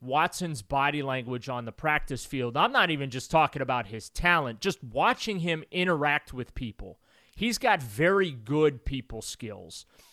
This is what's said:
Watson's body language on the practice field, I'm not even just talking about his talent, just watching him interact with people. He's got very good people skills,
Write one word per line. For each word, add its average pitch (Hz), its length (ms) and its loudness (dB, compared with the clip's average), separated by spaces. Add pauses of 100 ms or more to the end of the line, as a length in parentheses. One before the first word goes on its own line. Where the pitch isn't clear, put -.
Watson's 151 600 0
body 143 400 0
language 127 460 -4
on 123 160 -6
the 113 80 -8
practice 151 520 -2
field, 123 320 -4
I'm 202 140 4
not 214 200 4
even 139 200 -2
just 127 180 -8
talking - 320 4
about 123 280 -2
his 110 220 -10
talent, 156 500 2
just 190 240 -2
watching 185 560 0
him 165 320 0
interact 151 600 2
with 123 220 -10
people. 104 460 -10 (340)
He's 226 240 -2
got 202 240 2
very 165 480 2
good 135 540 2
people 120 360 -6
skills, - 680 -12 (260)